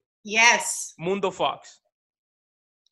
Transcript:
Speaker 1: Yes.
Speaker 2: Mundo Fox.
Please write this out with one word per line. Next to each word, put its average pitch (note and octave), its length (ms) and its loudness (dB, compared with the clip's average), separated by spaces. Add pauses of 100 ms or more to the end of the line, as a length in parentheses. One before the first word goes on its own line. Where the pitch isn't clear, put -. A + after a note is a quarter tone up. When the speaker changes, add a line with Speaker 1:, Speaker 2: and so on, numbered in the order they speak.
(220)
Speaker 1:
Yes. A3 720 2
Speaker 2:
Mundo F#3 340 -2
Fox. - 520 -4 (1080)